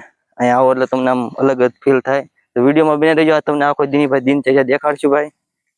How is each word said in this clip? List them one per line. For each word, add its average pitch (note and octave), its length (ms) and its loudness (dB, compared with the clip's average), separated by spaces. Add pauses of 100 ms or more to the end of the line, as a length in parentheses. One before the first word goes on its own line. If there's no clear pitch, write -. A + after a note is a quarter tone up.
(380)
અહીંયા B2 220 0
આવો C3 140 2
એટલે B2+ 180 -2
તમને C3 220 -2
આમ B2+ 80 -2 (200)
અલગ C3+ 200 0
જ B2 120 0 (100)
ફીલ C3+ 180 2
થાય. C3+ 220 -4 (300)
તો - 120 -4
વીડિયોમાં D3+ 360 2
બને D#3+ 180 2
રહેજો, D#3+ 180 2
આ D3 100 -4
તમને D3 180 0
આખો D3 200 -2
દી C#3+ 220 0
ભાઈ C3 220 -2
દિનચર્યા C3+ 420 0
દેખાડશું C#3+ 420 -2
ભાઈ. D3+ 220 -2 (420)